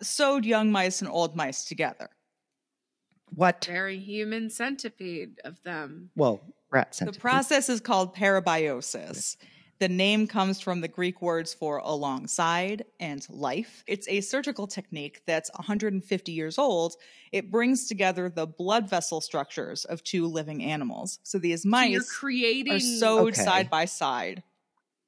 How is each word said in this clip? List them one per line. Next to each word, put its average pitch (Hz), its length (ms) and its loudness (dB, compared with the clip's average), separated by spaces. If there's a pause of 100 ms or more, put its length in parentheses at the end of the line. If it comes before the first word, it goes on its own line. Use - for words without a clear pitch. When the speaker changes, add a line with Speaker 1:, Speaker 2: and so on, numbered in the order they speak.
Speaker 1:
sewed 277 440 2
young 220 260 4
mice 185 300 2
and 185 80 -6
old 165 260 0
mice 147 280 -4
together. - 460 -4 (1200)
Speaker 2:
What? 180 320 2
Speaker 3:
Very 190 340 -4
human 214 500 -4
centipede 220 960 -8
of 170 180 -16
them. 165 520 -10
Speaker 2:
Well, 123 260 2 (300)
rat 135 200 2
Speaker 1:
The - 60 -12
Speaker 2:
centipede. 196 240 -6
Speaker 1:
process 269 480 2
is 240 100 0
called 190 360 0
parabiosis. 165 1200 0 (420)
The 190 100 2
name 202 380 4
comes 190 320 0
from 180 220 -4
the 165 60 -4
Greek 180 340 -4
words 165 320 0
for 147 240 -4
alongside 165 1080 -2 (140)
and 143 300 -8
life. 143 560 -6
It's 196 220 -6
a 196 140 0
surgical 262 440 -4
technique 156 640 -10
that's 160 260 0
a - 80 -10
hundred 208 320 -2
and 190 100 -2
fifty 185 280 -2
years 160 260 -4
old. 175 380 2 (360)
It 196 200 -4
brings 240 360 2
together 185 400 0
the 165 200 -4
blood 196 420 0
vessel 170 320 0
structures - 640 -6
of - 180 -8
two 175 220 0
living 156 380 -4
animals. 151 580 -4
So - 160 -4
these 170 240 0
Speaker 3:
So 196 80 2 (120)
you're 240 180 4
Speaker 1:
mice 247 120 -4
Speaker 3:
creating 254 640 0
Speaker 1:
are 294 60 2
sewed 226 540 4
Speaker 2:
Okay. 214 100 0
Speaker 1:
side 190 260 4
by 160 160 2
side. 127 560 -2 (680)